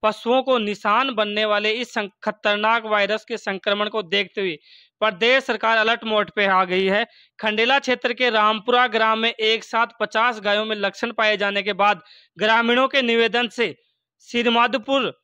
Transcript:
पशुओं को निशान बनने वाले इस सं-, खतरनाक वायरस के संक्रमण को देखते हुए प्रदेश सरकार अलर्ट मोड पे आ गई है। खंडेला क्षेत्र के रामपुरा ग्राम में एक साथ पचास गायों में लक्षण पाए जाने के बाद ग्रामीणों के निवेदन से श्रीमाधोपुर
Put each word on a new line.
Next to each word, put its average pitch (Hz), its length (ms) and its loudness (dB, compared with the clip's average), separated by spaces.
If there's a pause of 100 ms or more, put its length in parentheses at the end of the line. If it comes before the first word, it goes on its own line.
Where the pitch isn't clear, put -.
पशुओं 226 400 0
को 262 140 2
निशान 214 560 -2
बनने 208 320 -2
वाले 208 260 0
इस 233 220 -6
सं-, 208 160 -4 (140)
खतरनाक 214 640 0
वायरस 214 400 0
के 226 120 -8
संक्रमण 208 520 -2
को 214 140 -4
देखते 190 380 -4
हुए 180 140 -4 (440)
प्रदेश 220 440 2
सरकार 226 340 0
अलर्ट 226 260 0
मोड 214 280 0
पे 208 140 0
आ 190 200 4
गई 185 200 0
है। 196 180 2 (360)
खंडेला 226 400 2
क्षेत्र 247 340 -2
के 247 160 0
रामपुरा 220 580 2
ग्राम 220 320 2
में 226 120 0
एक 220 320 -2
साथ 233 360 -2
पचास 220 420 0
गायों 208 240 0
में 220 100 -4
लक्षण 202 360 -4
पाए 214 260 0
जाने 202 260 -2
के 202 100 -4
बाद 196 280 0 (360)
ग्रामीणों 233 500 2
के 262 140 0
निवेदन 233 460 0
से 202 280 -4 (540)
श्रीमाधोपुर 240 840 0 (100)